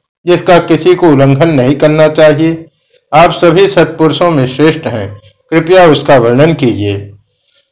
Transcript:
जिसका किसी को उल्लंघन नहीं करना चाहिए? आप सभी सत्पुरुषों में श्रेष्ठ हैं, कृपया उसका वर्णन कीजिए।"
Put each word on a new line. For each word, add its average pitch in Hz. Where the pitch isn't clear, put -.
जिसका 175
किसी 165
को 175
उल्लंघन 139
नहीं 139
करना 156
चाहिए? 156
आप 165
सभी 175
सत्पुरुषों 160
में 139
श्रेष्ठ 156
हैं, 104
कृपया 170
उसका 143
वर्णन 127
कीजिए।" 101